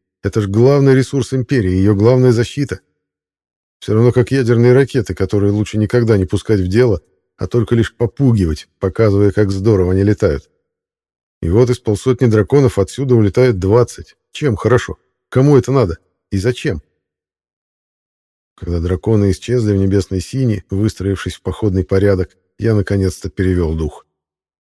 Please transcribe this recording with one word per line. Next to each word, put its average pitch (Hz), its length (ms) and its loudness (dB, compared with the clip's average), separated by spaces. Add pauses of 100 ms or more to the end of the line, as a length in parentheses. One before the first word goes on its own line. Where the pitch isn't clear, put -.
(220)
Это 104 200 -4
ж 101 60 -2
главный 131 480 4
ресурс 131 380 -2
Империи, 120 380 -2
её 98 240 2
главная 127 380 4
защита. 123 480 -6 (1000)
Всё - 140 -6
равно 117 180 4
как 120 200 0
ядерные 123 420 2
ракеты, 123 420 0
которые 101 360 -2
лучше 104 260 -4
никогда 110 400 0
не 95 80 0
пускать 101 340 -2
в 92 80 -2
дело, 107 340 0 (360)
а - 100 -8
только 120 280 -2
лишь 113 200 0
попугивать, 107 720 0 (120)
показывая, 101 520 0
как 101 200 0
здорово 95 420 0
они 95 100 2
летают. 98 460 0 (920)
И 82 80 -4
вот 117 200 4
из 123 100 -4
полсотни 123 460 -2
драконов 113 540 2
отсюда 123 360 -2
улетает 113 440 2
двадцать. 107 580 0 (140)
Чем 131 260 -4
хорошо? - 400 0 (320)
Кому 139 260 4
это 127 160 2
надо? 113 280 -2 (320)
И 98 60 -2
зачем? 107 440 -4 (1700)
Когда 85 240 -6
драконы 98 520 0
исчезли 110 420 -2
в 98 40 0
небесной 95 440 -2
сине, 123 480 -4
выстроившись 98 680 -4
в - 60 -20
походный 95 420 -4
порядок, 95 540 -2 (200)
я 113 160 -2
наконец-то 98 560 -2
перевёл 90 460 -2
дух. 80 320 -8 (540)